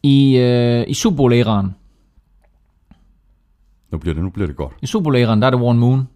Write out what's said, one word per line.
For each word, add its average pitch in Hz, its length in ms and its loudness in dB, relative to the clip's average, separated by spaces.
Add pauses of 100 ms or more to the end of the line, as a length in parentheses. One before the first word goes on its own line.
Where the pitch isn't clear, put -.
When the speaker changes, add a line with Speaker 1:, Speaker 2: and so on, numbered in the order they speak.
Speaker 1:
I, 139 340 4
øh, 120 520 0
i 139 60 -4
Super 185 220 -2
Bowl-æraen. 113 580 0 (2250)
Speaker 2:
Nu 82 60 -8
bliver 78 160 -6
det, 80 100 -6
nu 95 60 -6
bliver 98 160 -6
det 69 100 -8
godt. 67 160 -8 (100)
Speaker 1:
I - 40 -10
Super 214 180 -4
Bowl-æraen, 120 380 2
der 127 40 2
er 131 40 4
det 127 100 0
Warren 120 180 2
Moon. 127 380 2